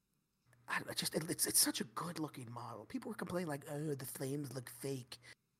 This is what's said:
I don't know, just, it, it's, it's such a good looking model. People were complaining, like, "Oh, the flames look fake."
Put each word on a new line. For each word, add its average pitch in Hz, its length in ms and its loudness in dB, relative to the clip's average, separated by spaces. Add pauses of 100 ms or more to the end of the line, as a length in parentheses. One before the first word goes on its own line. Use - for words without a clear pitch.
(680)
I - 80 2
don't - 100 -2
know, 196 60 -4
just, - 220 0
it, 170 140 2
it's, - 180 4
it's - 120 6
such 294 220 6
a - 40 0
good 160 340 -2
looking 135 320 -2
model. 117 340 -6
People 240 240 -4
were 208 60 -4
complaining, 175 340 0
like, 143 220 -2
"Oh, 147 240 0
the 131 100 -4
flames 139 500 0
look 127 140 -4
fake." 135 500 -4 (400)